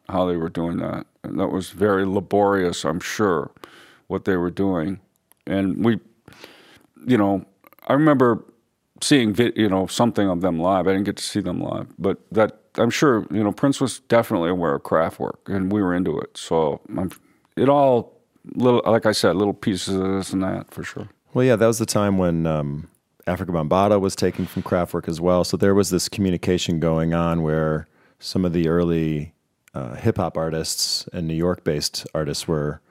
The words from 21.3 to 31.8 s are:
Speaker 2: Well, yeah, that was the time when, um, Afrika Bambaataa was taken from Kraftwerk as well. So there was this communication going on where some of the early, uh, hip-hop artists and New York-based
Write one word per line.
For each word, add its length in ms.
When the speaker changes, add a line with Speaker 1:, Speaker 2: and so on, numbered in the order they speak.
Speaker 2:
Well, 100
yeah, 120
that 100
was 120
the 60
time 320
when, 300
um, 420
Afrika 240
Bambaataa 500
was 160
taken 300
from 160
Kraftwerk 440
as 140
well. 240
So 140
there 160
was 160
this 180
communication 720
going 320
on 300
where 440
some 260
of 80
the 140
early, 640
uh, 220
hip-hop 420
artists 720
and 160
New 60
York-based 800